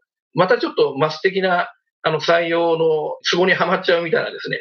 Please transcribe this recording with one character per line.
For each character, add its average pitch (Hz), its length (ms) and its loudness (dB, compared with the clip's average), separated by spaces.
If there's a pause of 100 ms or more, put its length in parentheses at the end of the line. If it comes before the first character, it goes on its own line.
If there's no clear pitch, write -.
(340)
ま 180 140 2
た 233 120 2
ち 330 80 -2
ょ - 40 -8
っ - 40 -16
と 143 220 2
マ 156 140 0
ス - 100 -12
的 190 200 0
な、 185 300 0 (320)
あ 156 80 0
の、 151 80 0
採 170 280 2
用 170 300 0
の 156 460 0
ツ - 140 -2
ボ 180 80 4
に 180 80 4
は 175 120 0
ま 180 100 0
っ 180 80 -4
ち 185 80 2
ゃ 170 80 4
う 175 40 -2
み 165 80 -8
た 156 100 2
い - 20 -4
な 104 80 -8
で - 80 -12
す - 100 -10
ね、 - 120 -6